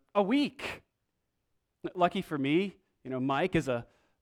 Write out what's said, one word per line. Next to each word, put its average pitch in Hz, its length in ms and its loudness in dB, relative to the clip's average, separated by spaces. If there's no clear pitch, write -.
a 208 80 2
week. - 600 -2
Lucky 180 260 2
for 156 160 -4
me, 160 380 2
you 123 60 -12
know, 131 100 -4
Mike 143 360 0
is 147 120 0
a 120 200 -2